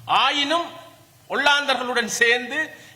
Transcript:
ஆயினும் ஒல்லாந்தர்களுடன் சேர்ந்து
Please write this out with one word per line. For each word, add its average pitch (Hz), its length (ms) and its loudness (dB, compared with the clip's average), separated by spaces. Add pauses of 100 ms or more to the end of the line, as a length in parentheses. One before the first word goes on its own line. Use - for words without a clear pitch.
ஆயினும் 285 600 0 (640)
ஒல்லாந்தர்களுடன் 254 760 0
சேர்ந்து 247 720 -2 (180)